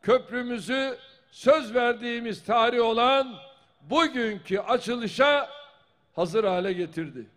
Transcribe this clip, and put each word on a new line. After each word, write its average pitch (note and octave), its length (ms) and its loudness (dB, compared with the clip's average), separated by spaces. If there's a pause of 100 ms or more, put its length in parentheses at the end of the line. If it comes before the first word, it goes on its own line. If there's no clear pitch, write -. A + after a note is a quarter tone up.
köprümüzü B3 960 -2 (340)
söz B3 440 2
verdiğimiz A#3 680 -2
tarih A#3 380 2
olan A#3+ 540 2 (460)
bugünkü A3 800 0
açılışa B3 880 0 (680)
hazır F3+ 280 0
hale F#3 300 0
getirdi. D#3+ 520 -8 (120)